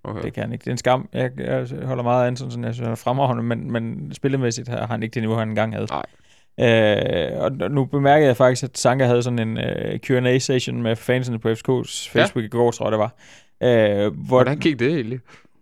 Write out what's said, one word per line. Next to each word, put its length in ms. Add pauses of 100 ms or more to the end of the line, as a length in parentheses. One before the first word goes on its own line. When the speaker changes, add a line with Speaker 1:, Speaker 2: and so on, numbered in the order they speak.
Speaker 1:
Okay. 180
Speaker 2:
Det 100
kan 100
han 100
ikke. 100
Det 80
er 40
en 40
skam. 340
Jeg, 260
jeg 280 (180)
holder 180
meget 200
af 40
Antonsen. 380
Jeg 100
synes, 120
han 60
er 40
fremragende, 460
men, 300
men 400
spillemæssigt 560
har 180
han 160
ikke 120
det 80
niveau, 140
han 120
engang 260
havde. 160
Speaker 1:
Nej. 160 (540)
Speaker 2:
Øh, 840
og, 80 (100)
og 100
nu 140
bemærkede 440
jeg 80
faktisk, 280
at 140
Sanka 260
havde 180
sådan 160 (100)
en, 100
øh, 400
Q 120
and 180
A-session 540
med 140
fansene 420
på 160
F 40
C 100
K's 460
Speaker 1:
Ja. 80
Speaker 2:
Facebook 220
i 40
går, 220
tror 160
jeg, 60
det 60
var. 160 (480)
Øh, 380
hvor 100 (160)
Speaker 1:
Hvordan 320
gik 200
det 160
egentlig? 260 (420)